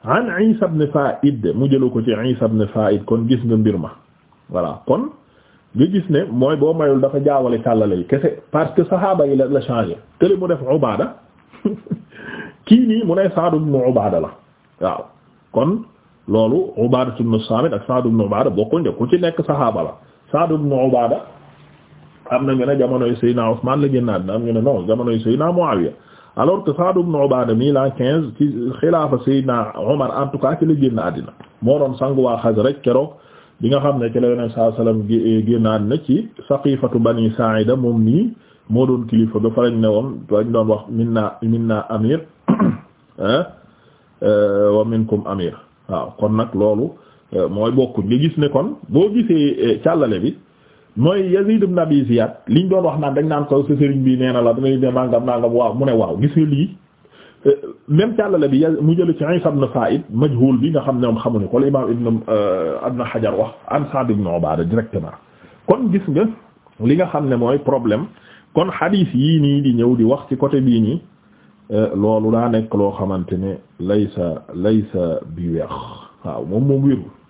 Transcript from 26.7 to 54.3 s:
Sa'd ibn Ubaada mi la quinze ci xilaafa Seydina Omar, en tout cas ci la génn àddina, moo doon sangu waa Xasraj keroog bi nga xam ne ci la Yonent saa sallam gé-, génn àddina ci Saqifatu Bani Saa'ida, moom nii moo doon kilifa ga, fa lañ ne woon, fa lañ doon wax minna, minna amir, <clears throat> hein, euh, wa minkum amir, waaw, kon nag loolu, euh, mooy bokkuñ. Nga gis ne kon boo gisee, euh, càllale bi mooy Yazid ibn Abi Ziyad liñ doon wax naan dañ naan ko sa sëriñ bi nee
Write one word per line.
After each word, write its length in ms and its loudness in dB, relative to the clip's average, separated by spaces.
Sa'd 260 0
ibn 160 0
Ubaada 400 2
mi 180 2
la 180 2
quinze 480 -2
ci 60 4
xilaafa 440 2
Seydina 520 0
Omar, 400 0
en 120 -2
tout 100 -6
cas 200 0
ci 80 2
la 80 4
génn 240 2
àddina, 340 -6
moo 160 4
doon 200 0
sangu 240 0
waa 200 2
Xasraj 400 2
keroog 280 2
bi 80 0
nga 120 2
xam 180 0
ne 140 -2
ci 80 0
la 80 2
Yonent 260 -2
saa 220 2
sallam 320 0
gé-, 380 2
génn 200 2
àddina 380 0
ci 240 0
Saqifatu 520 0
Bani 360 2
Saa'ida, 400 2
moom 280 0
nii 300 2
moo 160 2
doon 220 0
kilifa 320 0
ga, 100 2
fa 120 0
lañ 180 2
ne 80 2
woon, 200 0
fa 140 0
lañ 100 -2
doon 160 2
wax 220 0
minna, 520 -2
minna 360 0
amir, 320 0
<clears throat> 720 -4
hein, 260 0
euh, 540 4
wa 80 2
minkum 420 0
amir, 280 -4
waaw, 300 -6
kon 180 0
nag 180 0
loolu, 360 0
euh, 140 0
mooy 240 -2
bokkuñ. 340 0
Nga 120 0
gis 200 0
ne 100 2
kon 280 -4
boo 260 2
gisee, 500 2
euh, 180 0
càllale 380 0
bi 160 -4
mooy 360 2
Yazid 300 2
ibn 160 0
Abi 260 2
Ziyad 260 0
liñ 200 2
doon 160 2
wax 160 0
naan 140 -2
dañ 140 0
naan 180 -2
ko 180 2
sa 100 0
sëriñ 300 2
bi 140 4
nee 140 0